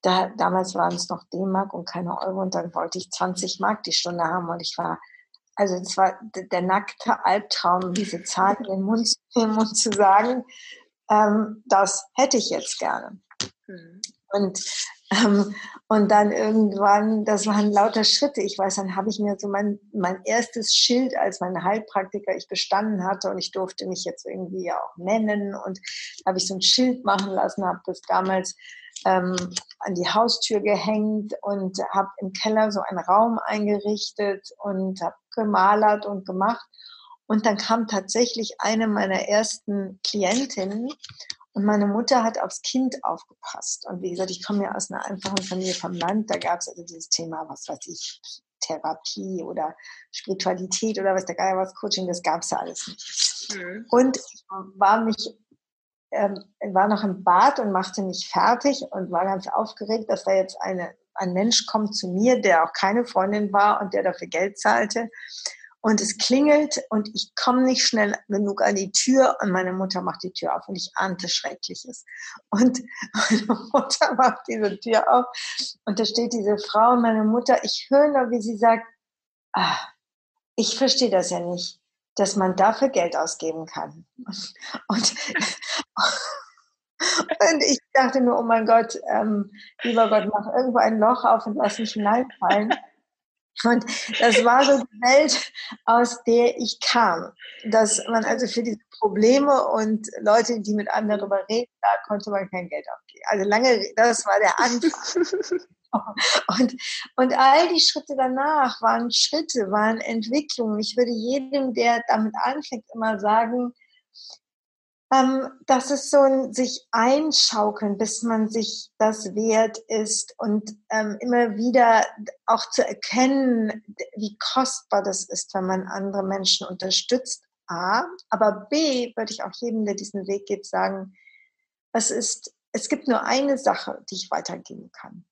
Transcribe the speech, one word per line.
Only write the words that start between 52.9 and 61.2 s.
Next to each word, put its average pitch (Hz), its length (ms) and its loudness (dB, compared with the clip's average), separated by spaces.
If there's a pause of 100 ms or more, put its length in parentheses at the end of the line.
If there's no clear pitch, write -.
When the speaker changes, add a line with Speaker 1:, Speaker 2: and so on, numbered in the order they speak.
Speaker 2:
Mhm. 190 360 -12
Speaker 1:
Und 254 260 4
ich - 280 -16 (320)
war 202 280 4
mich, - 320 -4 (760)
ähm, 202 320 -2 (300)
war 190 160 4
noch 214 160 0
im 185 200 -4
Bad 208 340 6
und 214 140 -2
machte 190 300 -2
mich 185 260 -8
fertig 240 600 2
und 190 200 -8
war 175 140 0
ganz 190 240 -4
aufgeregt, 214 640 -4
dass 190 140 -4
da 190 80 0
jetzt 190 280 0
eine, 185 340 -6 (200)
ein 185 180 -6